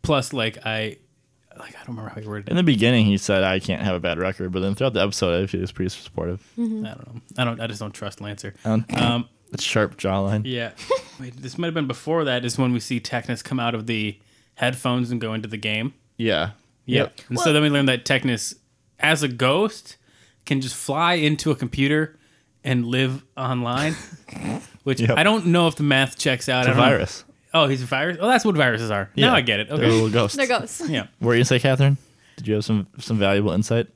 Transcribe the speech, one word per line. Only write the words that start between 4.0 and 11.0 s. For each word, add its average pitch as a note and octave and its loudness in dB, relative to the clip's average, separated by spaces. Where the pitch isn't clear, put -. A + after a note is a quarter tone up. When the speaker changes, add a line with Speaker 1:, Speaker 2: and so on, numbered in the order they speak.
Speaker 2:
record," F#2 -4
but F#2 -2
then G2 0
throughout B2+ 0
the G#2 2
episode, F#2+ 0
I F#2+ -2
feel F#2 -4
he - -2
was F#2 -6
pretty F#2 -4
supportive. F2 -8
Speaker 3:
Mm-hmm. A3 -4
Speaker 1:
I G#3+ -10
don't - -18
know. A#2+ -14
I B2+ -2
don't, A#2 -4
I A2+ -6
just G#2 -8
don't G#2 -8
trust - -12
Lancer. G#2 -12
Speaker 2:
I A2 -2
don't A2+ 0
Speaker 1:
Um, A#2+ 0
Speaker 2:
It's - -8
sharp G#2 0
jawline. G2 0
Speaker 1:
Yeah. A#2+ -6
<laughs> - -10